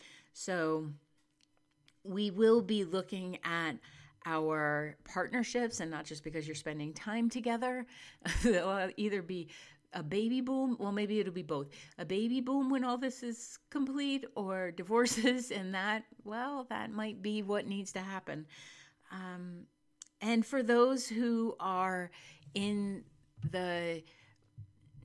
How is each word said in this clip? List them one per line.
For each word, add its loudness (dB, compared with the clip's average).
So 0
we -2
will 8
be 2
looking -2
at 0
our 0
partnerships, 0
and -4
not -6
just -12
because -4
you're -6
spending -6
time 0
together. -2
<laughs> -2
There'll 4
either 0
be -6
a -6
baby 2
boom, 2
well, 0
maybe 2
it'll 0
be -4
both. -4
A -4
baby 0
boom 2
when 2
all 0
this -4
is -8
complete, 0
or -2
divorces, 4
<laughs> -2
and -4
that, 0
well, -4
that -6
might -6
be 0
what 0
needs -4
to -4
happen. -8
Um, -10
and 4
for 0
those 6
who 2
are 0
in -2
the, -2